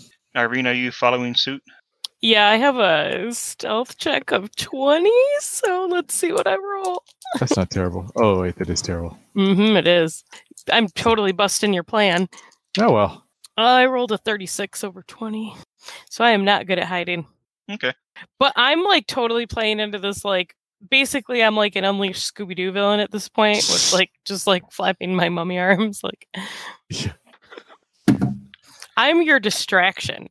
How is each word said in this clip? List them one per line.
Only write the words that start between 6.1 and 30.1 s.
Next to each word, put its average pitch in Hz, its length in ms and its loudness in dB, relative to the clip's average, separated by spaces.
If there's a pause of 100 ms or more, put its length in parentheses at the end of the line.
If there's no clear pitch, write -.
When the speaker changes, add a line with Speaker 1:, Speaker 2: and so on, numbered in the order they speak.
Speaker 2:
see 339 180 -2
what - 140 0
I 381 100 0
roll. 392 460 -6 (380)
Speaker 3:
That's - 160 0
not 92 140 -2
terrible. 92 460 -4
Oh, 104 240 4
wait, 90 160 -4
that 87 140 -6
is 87 120 -2
terrible. 85 360 -8 (180)
Speaker 2:
Mm-hmm, 196 400 4
it 170 120 2
is. 170 340 2 (480)
I'm 226 180 4
totally 214 440 0
busting 202 420 0
your 175 80 -2
plan. 185 460 2 (500)
Speaker 3:
Oh, 208 140 4
well. 104 320 2 (320)
Speaker 2:
I 247 300 6
rolled 247 260 0
a 196 60 -2
thirty-six 202 680 -6
over 185 180 -12
twenty, 220 520 -10 (560)
so - 140 -4
I 240 60 6
am 202 140 4
not 196 220 2
good 180 120 0
at 170 80 -2
hiding. 175 400 -4 (440)
Speaker 1:
Okay. 135 220 -4 (460)
Speaker 2:
But 277 180 2
I'm, 285 280 2
like, 370 220 0
totally 233 400 -2
playing 214 340 -2
into 208 180 -6
this, 196 260 -6
like, 185 300 -2 (360)
basically 262 520 0
I'm 214 140 2
like 208 200 0
an 190 80 -2
Unleashed 196 500 -2
Scooby-Doo 185 380 -6
villain 202 280 2
at 202 100 -2
this 208 180 -8
point 214 280 2 (120)
with, - 240 0
Speaker 3:
<laughs> - 20 2
Speaker 2:
like, 180 160 2 (140)
just, 196 220 -6
like, 185 260 0
flapping 185 420 -2
my 175 160 2
mummy 175 280 -4
arms, 196 460 0
like - 220 -8 (640)
Speaker 3:
Yeah. - 220 -6 (1800)
Speaker 2:
I'm 302 260 4
your 302 180 4
distraction. - 920 -2